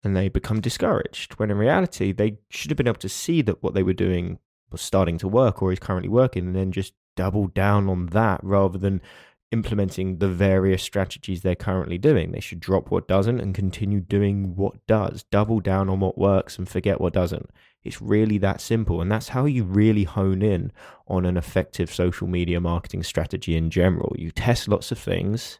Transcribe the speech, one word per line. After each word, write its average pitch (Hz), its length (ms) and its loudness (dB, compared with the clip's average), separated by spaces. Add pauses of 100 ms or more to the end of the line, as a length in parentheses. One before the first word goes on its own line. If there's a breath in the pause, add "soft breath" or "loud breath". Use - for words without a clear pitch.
and 98 140 0
they 95 120 0
become - 340 -2
discouraged, - 720 -4
when 107 160 -2
in 101 80 0
reality, 135 520 0
they 104 280 0 (100)
should - 220 -10
have 147 80 -2
been 123 100 2
able 113 100 -2
to 98 100 -8
see 160 340 0
that 104 200 0
what - 120 -2
they 98 80 2
were 92 100 2
doing 90 460 0 (340)
was 87 80 -12
starting 85 380 2
to 95 100 -4
work 117 320 4
or 92 120 2
is 90 60 -2
currently 92 300 -4
working, 110 380 2
and 92 100 -2
then 95 160 0
just 95 220 -6 (220)
double 95 320 0
down 101 400 2
on 90 180 0
that 98 360 2
rather 98 360 2
than 98 240 0 (500 loud breath)
implementing 95 680 -2
the 98 100 2
various 95 520 4
strategies - 640 -6
they're 92 140 0
currently 92 420 -4
doing. 104 320 2
They - 100 -8
should 87 200 -12
drop 92 300 0
what 92 180 -2
doesn't 101 320 2
and 95 120 -4
continue 98 480 -2
doing 98 540 0
what 95 320 -4
does. - 380 0
Double 107 360 2
down 95 300 0
on 95 100 0
what 92 160 0
works 95 400 2
and 92 120 -6
forget 95 320 0
what 87 120 0
doesn't. - 380 -2 (320 soft breath)
It's - 180 -12
really 107 380 2
that 95 220 0
simple. 98 420 0
And 90 80 0
that's 110 200 -2
how 127 160 0
you 127 180 0
really 104 400 4
hone 95 360 0
in 95 300 0 (380 loud breath)
on 90 180 0
an 90 100 0
effective - 560 -2
social 90 360 -2
media 87 320 0
marketing 87 420 -2
strategy - 540 -2
in 80 140 0
general. 90 460 2
You 82 140 -8
test - 380 0
lots - 240 0
of 113 60 -6
things 95 600 -4